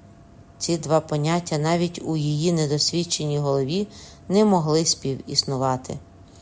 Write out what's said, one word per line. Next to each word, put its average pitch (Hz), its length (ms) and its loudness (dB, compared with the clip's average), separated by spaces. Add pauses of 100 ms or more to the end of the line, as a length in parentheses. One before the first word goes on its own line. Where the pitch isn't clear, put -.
(580)
Ці 170 200 -2
два 156 220 2
поняття 156 580 -2
навіть 170 460 0
у 160 120 -2
її 151 360 0
недосвідченій 151 880 0
голові 143 500 0 (400)
не 202 160 4
могли 165 400 4
співіснувати. 135 1120 -2 (440)